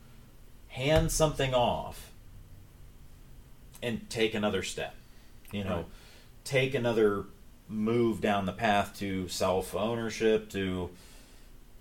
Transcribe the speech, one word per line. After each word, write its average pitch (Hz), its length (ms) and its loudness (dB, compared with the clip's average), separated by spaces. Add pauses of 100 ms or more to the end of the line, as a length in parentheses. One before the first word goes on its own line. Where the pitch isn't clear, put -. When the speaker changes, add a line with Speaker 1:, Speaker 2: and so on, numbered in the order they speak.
(680)
Speaker 1:
hand 156 440 4
something 143 420 2
off - 580 0 (1700)
and 113 280 -6
take 110 240 0
another 101 300 0
step, - 320 -8 (560)
you 101 120 -4
know, 95 140 -2
Speaker 2:
Right. 82 80 -4 (580)
Speaker 1:
take 135 300 2
another 110 520 4 (440)
move 110 520 2
down 101 240 2
the 92 80 -2
path 101 460 2
to 95 280 -4
self-ownership, 107 1200 0
to 92 380 -2 (920)